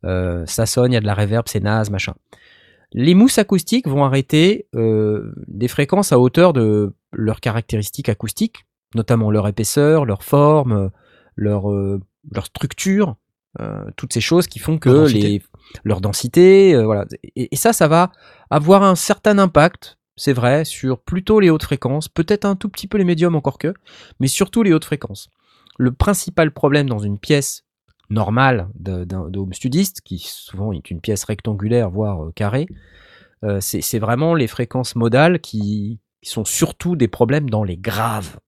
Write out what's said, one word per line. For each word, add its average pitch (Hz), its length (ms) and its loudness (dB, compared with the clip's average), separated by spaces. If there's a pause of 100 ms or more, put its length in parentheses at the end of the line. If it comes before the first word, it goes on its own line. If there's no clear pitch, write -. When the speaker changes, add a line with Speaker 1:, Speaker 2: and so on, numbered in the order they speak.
Speaker 1:
euh, 90 420 -4
ça 113 200 -4
sonne, 123 240 0
il 127 40 0
y 120 40 2
a - 20 0
de 107 60 -4
la 101 80 0
reverb, 104 340 0
c'est 101 140 -4
naze, 104 280 -2
machin. » - 240 -6 (760)
Les 151 220 2
mousses 226 240 6
acoustiques 202 500 0
vont 143 160 2
arrêter, 151 720 2
euh, 107 560 0 (160)
des 107 200 -6
fréquences 185 440 0
à 127 80 6
hauteur 160 320 4
de 107 420 2 (180)
leurs 110 280 -2
caractéristiques 110 680 -4
acoustiques, - 560 -4 (300)
notamment 113 360 0
leur 104 180 2
épaisseur, 143 560 2
leur 104 180 -2
forme, 139 680 2 (440)
leur, 104 360 -2
euh, 98 300 -2 (320)
leur 101 140 -6
structure, 190 720 -2 (440)
euh, 55 220 -10 (140)
toutes - 160 -10
ces 113 80 -2
choses 170 260 2
qui - 140 -16
font 160 180 -4
que 135 100 0
Speaker 2:
Leur 139 140 8
densité. 107 260 2
Speaker 1:
les, 101 140 -2 (420)
leur 104 160 0
densité, 175 720 6
euh, 117 100 4
voilà. 104 200 0 (300)
Et, 123 180 -6
et 135 40 -6
ça, 226 160 2
ça 170 160 2
va 170 240 2 (380)
avoir 165 340 6
un 190 100 6
certain 208 440 0
impact, 175 600 2 (180)
c'est - 160 -2
vrai, 127 320 2
sur 131 360 -6
plutôt 190 400 0
les 185 100 6
hautes 156 140 0
fréquences, 139 440 -4
peut-être 202 380 -2
un 202 80 0
tout 190 160 -8
petit - 160 -14
peu 208 120 -4
les 196 60 2
médiums 175 300 2
encore 143 240 -2
que, 175 160 -4 (460)
mais 131 80 0
surtout 196 340 0
les 202 100 4
hautes 156 120 2
fréquences. - 440 -10 (480)
Le 127 160 0
principal 175 600 -2
problème 139 360 0
dans 110 120 -2
une 101 180 -4
pièce - 460 -2 (460)
normale 110 640 0
de, 90 300 -8
d'un, 87 240 -8
de 92 100 -8
home 95 140 -6
studiste, 147 500 -4
qui - 160 -10
souvent - 540 -10
est 78 180 -10
une 85 100 -10
pièce 104 240 -4
rectangulaire, 107 680 -2
voire, 98 340 -4
euh, 80 100 -12
carrée, 117 340 -4 (760)
euh, 101 160 -2
c'est, 95 200 -6
c'est - 180 -4
vraiment 123 360 0
les 139 120 0
fréquences 123 500 -6
modales 135 440 2
qui, 104 580 -6 (240)
qui - 80 -16
sont 110 140 -6
surtout - 520 -4
des 120 120 0
problèmes 135 420 0
dans 107 140 -2
les 92 120 -6
graves. 95 720 -6